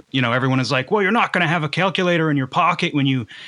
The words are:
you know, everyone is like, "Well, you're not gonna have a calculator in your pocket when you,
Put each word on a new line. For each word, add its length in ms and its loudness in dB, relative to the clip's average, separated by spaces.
you 100 0
know, 120 2
everyone 260 2
is 120 -2
like, 200 -2
"Well, 100 2
you're 100 0
not 220 0
gonna 140 2
have 160 0
a 60 -2
calculator 600 0
in 80 2
your 80 0
pocket 480 0
when 140 2
you, 180 0